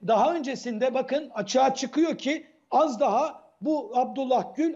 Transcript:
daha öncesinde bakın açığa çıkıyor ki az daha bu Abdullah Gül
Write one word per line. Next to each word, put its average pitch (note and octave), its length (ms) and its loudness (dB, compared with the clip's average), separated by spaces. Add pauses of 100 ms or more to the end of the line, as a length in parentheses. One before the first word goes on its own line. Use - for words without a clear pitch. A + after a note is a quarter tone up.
daha A3+ 280 4
öncesinde B3 600 -4
bakın C4 400 -2
açığa C4 400 2
çıkıyor D4 440 0
ki D4+ 280 -4 (240)
az C4+ 300 2
daha C4+ 480 0 (120)
bu B3+ 340 -2
Abdullah B3 640 -2
Gül D#4+ 200 0